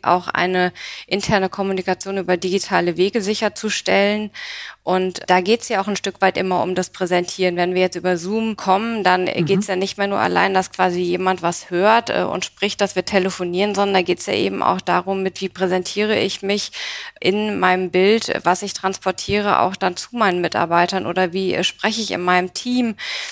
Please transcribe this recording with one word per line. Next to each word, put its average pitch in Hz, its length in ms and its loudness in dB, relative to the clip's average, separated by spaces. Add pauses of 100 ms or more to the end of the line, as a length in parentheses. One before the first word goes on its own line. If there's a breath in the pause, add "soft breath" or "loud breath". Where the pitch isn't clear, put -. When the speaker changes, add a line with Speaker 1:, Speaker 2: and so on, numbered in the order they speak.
Speaker 1:
auch 180 260 2
eine 180 420 2 (360 loud breath)
interne 196 420 0
Kommunikation 190 720 -2
über 180 180 0
digitale 180 580 0
Wege 196 260 2
sicherzustellen. 208 1080 0 (520 loud breath)
Und 185 440 0
da 185 140 6
geht's 220 260 0
ja 202 140 0
auch 196 60 -2
ein 202 100 -2
Stück - 240 -4
weit 190 160 2
immer 185 260 0
um 185 120 -2
das 185 140 -2
Präsentieren. 180 680 0
Wenn 180 160 2
wir 185 80 2
jetzt 185 140 0
über 180 200 0
Zoom 214 400 -2
kommen, 214 480 0
dann 185 220 4
Speaker 2:
Mhm. 165 200 0
Speaker 1:
geht's 196 220 2
ja 190 80 0
nicht 190 220 -2
mehr 202 100 0
nur 196 120 0
allein, 190 340 2
dass 185 180 0
quasi 180 300 0
jemand 180 400 0
was 175 300 -4
hört, 220 400 4
äh, 180 120 0
und 180 220 -2
spricht, - 340 -4
dass 202 160 0
wir 185 100 -2
telefonieren, 185 680 0
sondern 202 220 2
da 180 80 4
geht's - 240 -2
ja 202 60 0
eben 190 280 0
auch 185 200 2
darum, 185 420 0
mit 190 180 -4
wie 190 80 -4
präsentiere 190 680 0
ich 190 240 -2
mich 202 280 -2 (480 loud breath)
in 208 400 0
meinem 185 300 2
Bild, 196 420 4 (120)
was 185 180 2
ich 202 120 -8
transportiere, 196 880 -2
auch 190 140 0
dann 180 200 -2
zu - 200 -10
meinen 190 260 2
Mitarbeitern 170 680 0
oder 175 260 0
wie, 190 220 0
äh, - 80 0
spreche 214 380 -2
ich 190 100 -6
in 175 100 -4
meinem 180 320 2
Team. 247 420 0 (360 loud breath)